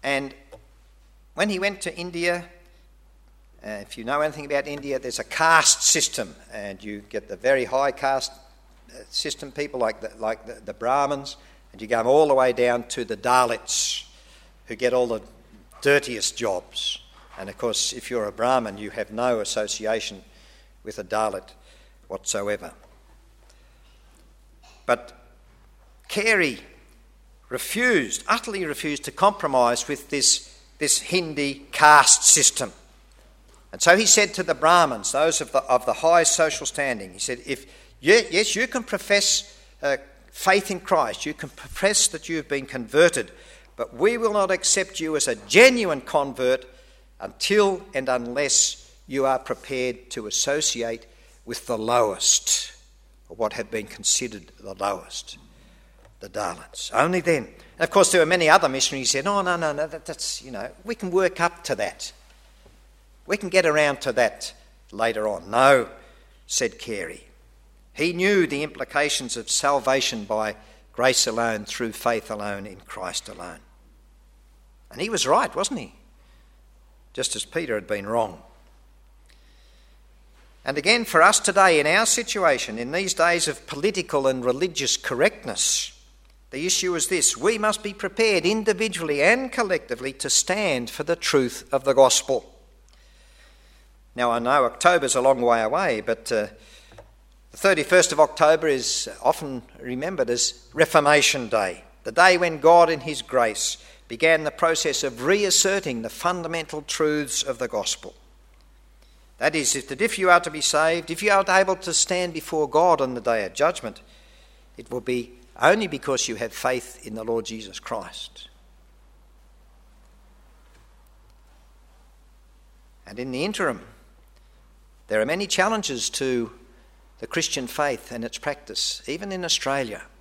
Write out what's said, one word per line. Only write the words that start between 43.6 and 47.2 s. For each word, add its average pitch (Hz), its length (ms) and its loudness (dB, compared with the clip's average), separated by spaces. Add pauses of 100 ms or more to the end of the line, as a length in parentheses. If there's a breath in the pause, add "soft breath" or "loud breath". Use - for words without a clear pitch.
but - 180 -8
we 202 240 0
will 220 140 0
not 196 180 0
accept 185 520 -2
you 156 160 -2
as 135 100 0
a 120 80 -2
genuine 202 640 6
convert 131 640 0 (560 soft breath)
until 196 600 0 (120)